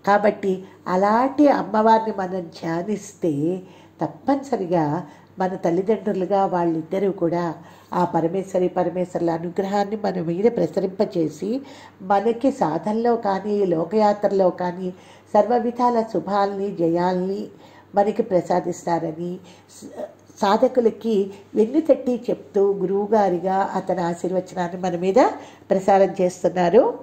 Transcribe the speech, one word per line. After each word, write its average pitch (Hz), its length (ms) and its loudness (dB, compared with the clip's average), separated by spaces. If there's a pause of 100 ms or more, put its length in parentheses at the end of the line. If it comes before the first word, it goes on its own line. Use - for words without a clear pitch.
కాబట్టి 202 580 2 (220)
అలాంటి 226 600 4
అమ్మవారిని 220 680 4
మనం 185 220 -4
ధ్యానిస్తే 175 1200 -4 (380)
తప్పనిసరిగా 175 1040 -2 (320)
మన 185 160 -2
తల్లిదండ్రులుగా 190 920 0
వాళ్ళిద్దరూ 175 680 0
కూడా 170 420 -2 (400)
ఆ 180 100 2
పరమేశ్వరి, 180 640 0
పరమేశ్వరుల 175 600 -2
అనుగ్రహాన్ని 190 680 -2
మన 190 240 -4
మీద 170 240 -2 (120)
ప్రసరింపచేసి 185 1040 -2 (420)
మనకి 214 480 0
సాధనలో 214 680 0
కానీ, 202 500 -2
లోకయాత్రలో 196 840 2
కానీ 180 400 -6 (440)
సర్వవిధాల 233 680 2
శుభాల్ని, 196 760 -2
జయాల్ని 180 680 0 (480)
మనకి 202 280 2
ప్రసాదిస్తారని 175 1160 -2 (320)
స-, - 200 -20 (500)
సాధకులకి 220 880 2 (240)
వెన్ను 226 260 2
తట్టి 254 400 0 (100)
చెప్తూ 196 420 0
గురువుగారిగా 190 840 0 (180)
అతని 185 260 -4
ఆశీర్వచనాన్ని 180 800 -4
మన 180 160 -4
మీద 185 180 -2 (560)
ప్రసారం 190 500 4
చేస్తున్నారు 180 800 2